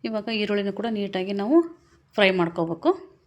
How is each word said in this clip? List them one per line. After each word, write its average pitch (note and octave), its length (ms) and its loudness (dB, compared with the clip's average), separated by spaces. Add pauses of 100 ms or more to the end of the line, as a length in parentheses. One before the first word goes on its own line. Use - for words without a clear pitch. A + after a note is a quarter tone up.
ಇವಾಗ A3 200 -6
ಈರುಳ್ಳಿನ G#3 420 -2
ಕೂಡ G3+ 200 -6
ನೀಟಾಗಿ G3 440 -4
ನಾವು G#3 240 2 (580)
ಫ್ರೈ G3 160 6
ಮಾಡ್ಕೋಬೇಕು. E3+ 580 0 (380)